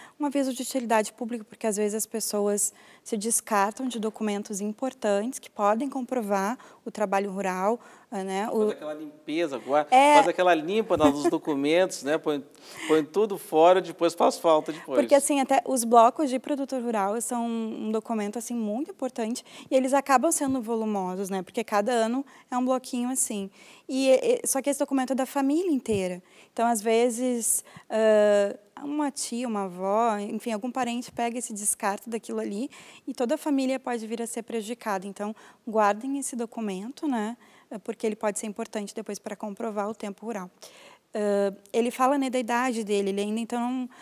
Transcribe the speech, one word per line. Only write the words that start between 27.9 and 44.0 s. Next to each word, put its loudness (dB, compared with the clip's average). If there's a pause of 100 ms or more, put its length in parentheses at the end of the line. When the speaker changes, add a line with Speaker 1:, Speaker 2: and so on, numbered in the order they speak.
Speaker 1:
uma -2
tia, -6
uma -2
avó, 0
enfim, -6
algum -4
parente -4
pega -4
esse -8
descarte -4
daquilo -6
ali -6 (380)
e -8
toda 0
a -4
família 0
pode -6
vir -6
a -6
ser -8
prejudicada. -6
Então, -8 (320)
guardem 2
esse -8
documento, -6
né, -2 (460)
porque -8
ele 0
pode -4
ser -10
importante -8
depois -10
para -12
comprovar -6
o -8
tempo -12
rural. -8 (640)
Ah, 2 (180)
ele 0
fala, 2
né, 0
da -2
idade -2
dele, 0
ele -2
ainda -2
então -4
não, -4 (120)